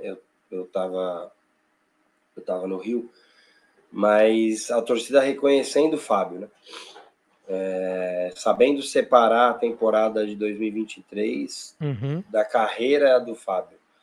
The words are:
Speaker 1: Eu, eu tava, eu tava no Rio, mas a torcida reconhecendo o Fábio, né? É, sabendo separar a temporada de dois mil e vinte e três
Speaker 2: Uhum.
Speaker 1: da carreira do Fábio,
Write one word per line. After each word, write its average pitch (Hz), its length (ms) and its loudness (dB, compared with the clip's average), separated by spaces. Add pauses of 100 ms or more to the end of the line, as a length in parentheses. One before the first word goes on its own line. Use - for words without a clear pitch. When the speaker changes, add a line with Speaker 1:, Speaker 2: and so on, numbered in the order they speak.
Speaker 1:
Eu, - 180 -12 (300)
eu 90 160 -8
tava, 92 640 -6 (1040)
eu 90 80 -18
tava 92 240 -6
no 95 100 -6
Rio, 117 320 -6 (800)
mas 107 800 2
a 117 120 0
torcida 123 380 0
reconhecendo 139 760 2
o 147 40 -4
Fábio, 92 420 -2
né? 107 60 -12 (1000)
É, 92 880 -4
sabendo 123 460 2
separar 120 680 4
a - 20 0
temporada 110 720 0
de 104 100 -6
dois 104 220 -4
mil 110 100 -2
e 104 40 -4
vinte 107 260 -8
e 92 60 -20
três - 760 -6
Speaker 2:
Uhum. 143 500 -4
Speaker 1:
da 107 140 2
carreira 127 760 2
do 120 160 -10
Fábio, 92 420 -6 (240)